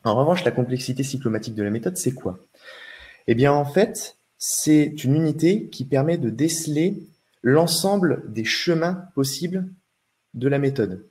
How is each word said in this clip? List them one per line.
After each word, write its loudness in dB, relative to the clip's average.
En 2
revanche, 2
la 4
complexité -2
cyclomatique -4
de -2
la -2
méthode, -2
c'est -2
quoi ? -8
Eh 4
bien, 4
en 2
fait, -2
c'est 2
une 4
unité 2
qui -10
permet 2
de -2
déceler -2
l'ensemble 2
des -4
chemins -2
possibles -4
de -2
la 2
méthode. -2